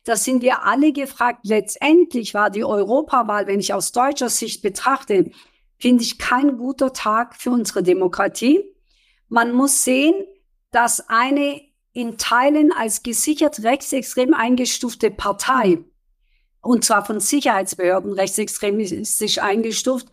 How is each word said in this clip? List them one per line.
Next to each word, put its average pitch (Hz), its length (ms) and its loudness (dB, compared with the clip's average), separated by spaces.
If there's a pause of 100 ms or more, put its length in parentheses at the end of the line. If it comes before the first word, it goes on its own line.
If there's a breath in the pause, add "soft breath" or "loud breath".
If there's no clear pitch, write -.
da 233 120 0
sind 254 260 0
wir 240 220 0
alle 277 280 4
gefragt. 262 520 -2
Letztendlich 233 880 2
war 208 160 2
die 208 160 -4
Europawahl, 208 800 0
wenn 196 140 0
ich 196 120 -4
aus 196 200 -4
deutscher 262 380 0
Sicht - 340 -6
betrachte, 202 680 0 (480 soft breath)
finde 247 260 4
ich - 140 -8
kein 262 400 0
guter 262 340 -2
Tag 226 440 -2
für - 160 -6
unsere 220 320 -2
Demokratie. 190 800 2 (680)
Man 233 240 0
muss 269 300 2
sehen, 277 320 2 (560)
dass 233 360 0
eine 285 540 0 (300)
in 233 260 -8
Teilen 294 580 2
als 226 280 -4
gesichert 285 580 -2
rechtsextrem 254 720 0
eingestufte 240 760 0
Partei, 202 720 0 (760)
und 233 220 2
zwar 208 220 2
von 214 140 -4
Sicherheitsbehörden 196 920 0
rechtsextremistisch 202 1300 -4
eingestuft, 226 760 -2